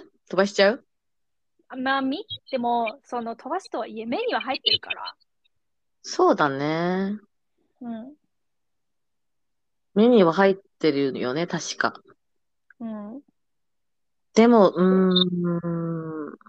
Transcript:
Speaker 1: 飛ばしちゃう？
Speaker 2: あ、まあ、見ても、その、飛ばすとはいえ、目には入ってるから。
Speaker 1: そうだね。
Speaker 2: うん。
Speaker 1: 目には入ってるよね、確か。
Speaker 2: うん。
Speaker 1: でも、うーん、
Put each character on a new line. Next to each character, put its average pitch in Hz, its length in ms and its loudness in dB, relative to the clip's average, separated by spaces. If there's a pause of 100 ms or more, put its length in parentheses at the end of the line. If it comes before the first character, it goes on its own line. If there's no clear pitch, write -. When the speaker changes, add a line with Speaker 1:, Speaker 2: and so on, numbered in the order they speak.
(280)
Speaker 1:
飛 - 80 -10
ば 190 120 2
し 196 60 -12
ち 196 100 4
ゃ 196 80 6
う？ 269 140 -8 (800)
Speaker 2:
あ、 - 80 -18
ま 269 220 -2
あ、 269 40 -2
見 285 240 -4 (240)
て 262 80 -4
も、 240 460 -4
そ 240 180 -8
の、 226 140 -10
飛 233 120 -16
ば 330 120 -6
す - 100 -12
と 320 80 -8
は 226 100 -6
い 214 120 -12
え、 226 80 -10
目 370 180 -4
に 427 80 -2
は 226 80 -2
入 262 160 -6
っ - 40 -20
て - 100 0
る - 80 0
か - 120 -12
ら。 - 240 -12 (840)
Speaker 1:
そ 349 300 2
う 208 40 2
だ 160 140 2
ね。 175 680 -2 (600)
Speaker 2:
う 240 80 -14
ん。 233 280 -14 (1800)
Speaker 1:
目 214 140 4
に 233 160 8
は 165 100 4
入 196 200 4
っ 190 40 -6 (220)
て 156 120 2
る 139 280 -2
よ 123 160 -4
ね、 165 100 -2
確 - 320 -8
か。 - 240 -4 (800)
Speaker 2:
う 233 60 -12
ん。 220 360 -12 (1120)
Speaker 1:
で 226 140 4
も、 220 240 6
う 165 100 -2
ー 170 1500 -2
ん、 - 60 -20 (120)